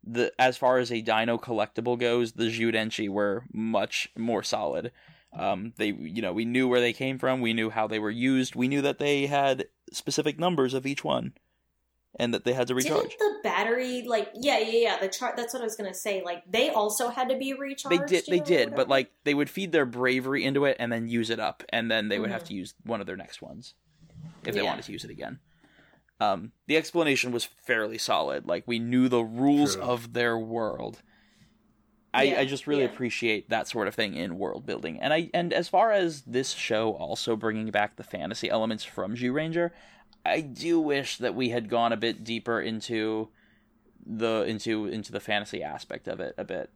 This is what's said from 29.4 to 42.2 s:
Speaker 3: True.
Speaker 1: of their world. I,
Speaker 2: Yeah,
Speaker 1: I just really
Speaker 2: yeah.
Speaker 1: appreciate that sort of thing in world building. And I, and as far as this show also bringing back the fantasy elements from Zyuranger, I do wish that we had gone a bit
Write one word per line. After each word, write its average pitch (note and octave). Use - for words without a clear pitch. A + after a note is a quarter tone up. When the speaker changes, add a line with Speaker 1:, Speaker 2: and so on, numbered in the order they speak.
Speaker 3:
True. -
Speaker 1:
of A#2+
their A#2
world. A2+
I, C3
Speaker 2:
Yeah, C3+
Speaker 1:
I C3+
just C3+
really D3
Speaker 2:
yeah. A#2
Speaker 1:
appreciate A2
that -
sort G#2+
of -
thing G#2
in E2+
world G2
building. -
And C#3+
I, E3
and F3
as E3+
far G#3+
as E3+
this B2+
show A2
also A2
bringing A2
back G#2
the G#2+
fantasy -
elements A2
from G#2+
Zyuranger, D#3+
I B2+
do D#3+
wish C#3+
that A2
we B2
had A#2
gone A#2
a A2
bit A2